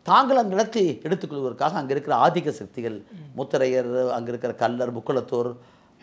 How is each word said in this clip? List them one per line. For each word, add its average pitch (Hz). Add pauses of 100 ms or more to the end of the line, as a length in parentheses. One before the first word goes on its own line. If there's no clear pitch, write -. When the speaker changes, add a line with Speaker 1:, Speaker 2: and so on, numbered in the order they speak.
Speaker 1:
தாங்கள் 247
அந்த 208
இடத்தை 190
எடுத்துக்கொள்வதற்காக 143
அங்க 139
இருக்கிற 143
ஆதிக்க 151
சக்திகள், 113
Speaker 2:
ம். 135
Speaker 1:
முத்தரையர், 127
அங்க 117
இருக்கிற 120
கள்ளர், 120
முக்குளத்தோர், 120 (460)